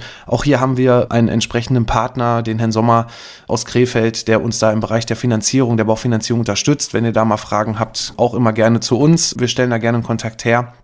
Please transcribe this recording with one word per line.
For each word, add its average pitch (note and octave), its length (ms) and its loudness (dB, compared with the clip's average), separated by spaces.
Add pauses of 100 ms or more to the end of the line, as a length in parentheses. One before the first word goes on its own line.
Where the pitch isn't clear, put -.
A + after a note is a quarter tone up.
(260)
Auch - 180 -2
hier C#3+ 160 2
haben C3 180 0
wir B2+ 340 2
einen A#2 160 4
entsprechenden A#2 580 0
Partner, A#2 560 -2
den A2+ 180 -4
Herrn A2+ 120 0
Sommer A#2 360 2 (400)
aus - 180 -4
Krefeld, A#2+ 640 0
der A2 160 2
uns A2+ 160 -4
da A2 120 4
im A2 80 0
Bereich A2 260 -2
der A2+ 120 -4
Finanzierung, A#2 600 0
der A2 80 2
Baufinanzierung A2+ 560 0
unterstützt. A#2 520 -2
Wenn A2+ 120 0
ihr A2+ 80 0
da A2 120 2
mal G#2+ 120 0
Fragen G#2+ 420 -4
habt, - 380 -6
auch A#2+ 160 0
immer A2+ 200 2
gerne A2+ 260 2
zu A2+ 180 0
uns. D#3+ 400 4
Wir B2 100 0
stellen B2 220 0
da A#2 80 0
gerne A#2 200 0
einen A2+ 80 -2
Kontakt A2+ 400 -6
her. A#2+ 280 0 (100)